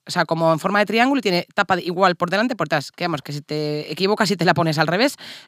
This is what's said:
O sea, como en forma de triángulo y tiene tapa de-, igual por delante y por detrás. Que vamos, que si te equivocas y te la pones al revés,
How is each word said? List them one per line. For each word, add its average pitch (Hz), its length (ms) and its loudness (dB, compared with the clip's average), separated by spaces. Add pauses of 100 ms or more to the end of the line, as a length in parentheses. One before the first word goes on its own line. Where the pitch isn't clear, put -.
O - 40 -16
sea, 175 140 0
como 165 280 2
en 160 60 0
forma 190 200 0
de 208 80 2
triángulo 247 320 2
y 220 40 -2
tiene 180 320 0
tapa 196 220 0
de-, 175 60 -4
igual 180 340 2
por 175 140 -2
delante 226 240 0
y - 20 -6
por 170 100 -2
detrás. 151 260 -2
Que - 120 -8
vamos, 160 180 -4
que - 100 -10
si 147 80 -8
te 151 500 -6
equivocas 190 400 0
y 202 60 2
te 170 80 -2
la 175 100 4
pones 160 240 0
al 160 80 4
revés, 208 300 0 (320)